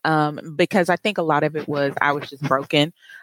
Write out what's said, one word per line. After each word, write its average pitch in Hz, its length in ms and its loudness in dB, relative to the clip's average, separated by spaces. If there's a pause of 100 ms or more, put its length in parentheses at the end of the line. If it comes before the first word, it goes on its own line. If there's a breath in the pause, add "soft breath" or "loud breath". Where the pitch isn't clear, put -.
um, 151 500 0
because 175 340 2
I 175 60 4
think 208 220 -4
a 180 60 0
lot 151 200 2
of 151 140 -2
it 147 100 -8
was 143 320 -2
I 143 140 2
was 143 160 -6
just 143 140 -12
broken. 143 500 2 (300 loud breath)